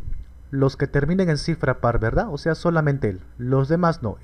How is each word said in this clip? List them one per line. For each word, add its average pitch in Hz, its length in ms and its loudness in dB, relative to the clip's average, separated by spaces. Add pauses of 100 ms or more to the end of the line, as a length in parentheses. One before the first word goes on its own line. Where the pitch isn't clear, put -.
(500)
Los 135 260 2
que 147 100 -2
terminen 165 440 2
en 151 80 2
cifra 139 420 -2
par, 117 180 2
¿verdad? 117 320 0
O 143 80 -6
sea, 160 160 0
solamente 151 540 0
él. 92 120 -4 (180)
Los 135 300 0
demás 165 340 2
no. 104 220 -4